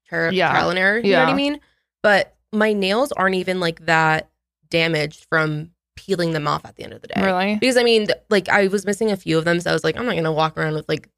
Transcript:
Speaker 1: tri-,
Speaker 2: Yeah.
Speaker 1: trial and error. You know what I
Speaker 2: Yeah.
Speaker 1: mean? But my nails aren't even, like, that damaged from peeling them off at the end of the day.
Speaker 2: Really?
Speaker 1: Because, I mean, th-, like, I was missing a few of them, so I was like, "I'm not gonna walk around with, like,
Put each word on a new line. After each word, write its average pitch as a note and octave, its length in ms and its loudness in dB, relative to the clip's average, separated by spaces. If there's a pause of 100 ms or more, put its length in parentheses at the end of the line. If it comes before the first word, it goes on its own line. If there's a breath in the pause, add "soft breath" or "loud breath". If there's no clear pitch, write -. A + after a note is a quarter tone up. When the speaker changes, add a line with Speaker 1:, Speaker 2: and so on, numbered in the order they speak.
Speaker 1:
tri-, E3 220 -2
Speaker 2:
Yeah. F3+ 220 0
Speaker 1:
trial E3 180 0
and F3+ 80 -2
error. G3 200 2
You G3+ 160 2
know - 40 6
what - 80 4
I - 40 2
Speaker 2:
Yeah. C4+ 60 0
Speaker 1:
mean? C#4+ 240 -2 (400)
But G3+ 360 2 (160)
my G#3+ 200 2
nails G#3 380 0
aren't F#3+ 240 0
even, F#3 240 -2
like, E3 280 -4
that D#3+ 420 0 (400)
damaged D#3+ 600 -2
from D#3 420 -2 (260)
peeling F3 360 -2
them D3+ 140 -4
off D3 180 -2
at - 120 -20
the - 80 -16
end - 80 -16
of - 100 -18
the - 60 -20
day. - 120 -4
Speaker 2:
Really? F#3+ 360 0
Speaker 1:
Because, B3 200 2
I B3 60 4
mean, A3+ 240 4
th-, F3+ 120 -2 (120)
like, G3+ 180 2
I G3+ 200 2
was F#3+ 180 -4
missing G#3 240 -2
a G3 60 0
few D#3+ 200 -2
of D#3+ 80 0
them, E3+ 140 2
so E3+ 120 -4
I - 20 2
was D#3+ 100 -2
like, D#3+ 160 -2
"I'm B3 80 -6
not A3 80 -4
gonna D#3+ 160 -2
walk D#3 260 -2
around D#3+ 180 -2
with, D3+ 140 -6
like, D#3 300 -4